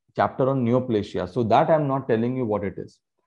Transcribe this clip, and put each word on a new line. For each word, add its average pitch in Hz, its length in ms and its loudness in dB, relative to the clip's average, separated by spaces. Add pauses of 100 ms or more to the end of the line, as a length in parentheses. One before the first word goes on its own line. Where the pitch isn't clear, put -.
(160)
chapter 113 320 0
on 135 180 0
neoplasia. 113 600 0
So 123 160 -2
that 131 260 4
I'm 151 200 2
not 135 180 -4
telling 120 300 0
you 127 80 -2
what 104 180 -2
it 95 140 -6
is. - 220 -16 (280)